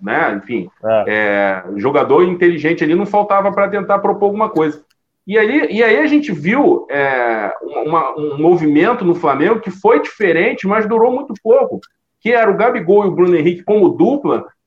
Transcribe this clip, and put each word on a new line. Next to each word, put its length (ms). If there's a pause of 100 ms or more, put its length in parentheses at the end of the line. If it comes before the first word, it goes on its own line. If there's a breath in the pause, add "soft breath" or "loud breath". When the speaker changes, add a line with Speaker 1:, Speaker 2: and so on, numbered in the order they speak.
Speaker 1:
né? 400
Enfim, 260 (160)
Speaker 2:
É. 240
Speaker 1:
é, 560 (120)
jogador 480
inteligente 600
ali 120
não 100
faltava 460
pra 180
tentar 300
propor 260
alguma 240
coisa. 340 (440)
E 100
aí, 320
e 140
aí 160
a 80
gente 240
viu, 580
é, 720
uma, 560
um 220
movimento 680
no 80
Flamengo 460
que 100
foi 320
diferente, 640
mas 220
durou 240
muito 320
pouco, 360 (400)
que 120
era 180
o 80
Gabigol 480
e 40
o 20
Bruno 240
Henrique 280
como 260
dupla, 580 (200)